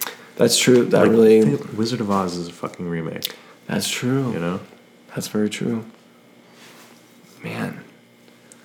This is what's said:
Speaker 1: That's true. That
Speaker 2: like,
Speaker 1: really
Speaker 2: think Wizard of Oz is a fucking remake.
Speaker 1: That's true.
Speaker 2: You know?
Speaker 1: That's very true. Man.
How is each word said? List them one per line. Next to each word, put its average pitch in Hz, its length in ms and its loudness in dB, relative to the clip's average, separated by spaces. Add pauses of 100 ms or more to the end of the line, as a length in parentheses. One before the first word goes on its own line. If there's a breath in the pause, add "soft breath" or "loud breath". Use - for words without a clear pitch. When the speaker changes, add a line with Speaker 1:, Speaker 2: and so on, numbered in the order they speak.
(360 loud breath)
Speaker 1:
That's - 220 4
true. 123 260 4
That 98 180 2
Speaker 2:
like, 101 80 4
Speaker 1:
really 110 320 8
Speaker 2:
think 113 340 0
Wizard 117 240 -4
of 101 100 -4
Oz 92 260 -2
is 87 120 -8
a 85 40 -14
fucking - 360 -10
remake. 82 460 -8 (320 loud breath)
Speaker 1:
That's 101 220 -4
true. 127 440 -4
Speaker 2:
You 90 60 -6
know? 87 220 -4 (480)
Speaker 1:
That's - 180 -10
very 107 240 -2
true. 113 340 -6 (1600 loud breath)
Man. - 380 -10 (840 soft breath)